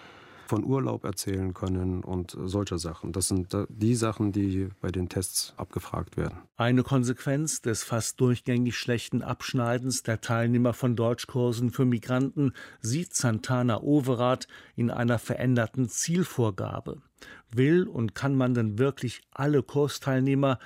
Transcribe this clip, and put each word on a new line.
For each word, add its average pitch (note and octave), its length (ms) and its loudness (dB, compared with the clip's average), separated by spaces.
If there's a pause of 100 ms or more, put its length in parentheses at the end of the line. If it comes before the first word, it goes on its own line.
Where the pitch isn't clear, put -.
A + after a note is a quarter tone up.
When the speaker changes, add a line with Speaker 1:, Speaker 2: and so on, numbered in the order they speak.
(460)
Speaker 1:
von G#2 180 -2
Urlaub B2+ 400 -2
erzählen F#2+ 480 -4
können F#2 500 -2
und F2+ 420 -6
solche F#2+ 340 -2
Sachen. E2 340 -8
Das F2+ 160 -2
sind F#2 240 0
da G2+ 160 -2
die A2+ 280 2
Sachen, A2 360 0
die F#2+ 360 0 (120)
bei F#2 100 -4
den F2+ 200 -2
Tests - 480 -4
abgefragt - 580 -6
werden. E2+ 220 -4 (180)
Speaker 2:
Eine B2 280 4
Konsequenz C#3 760 0
des A2+ 220 -2
fast - 380 -4
durchgängig B2 580 2
schlechten A#2+ 440 -2
Abschneidens B2 840 -2
der A2 180 -2
Teilnehmer A#2+ 500 2
von B2 240 0
Deutschkursen A#2+ 760 0
für C3+ 140 2
Migranten B2+ 720 2 (260)
sieht A2+ 340 -2
Santana A#2+ 680 0
Overath B2+ 640 2 (280)
in A#2+ 160 2
einer A#2+ 280 2
veränderten B2 720 0
Zielvorgabe. A2 1120 -2 (480)
Will C#3+ 320 4
und A2+ 320 -2
kann C#3 220 0
man B2+ 180 2
denn A2 240 0
wirklich C3 420 0 (120)
alle C#3+ 300 2
Kursteilnehmer C3+ 1040 2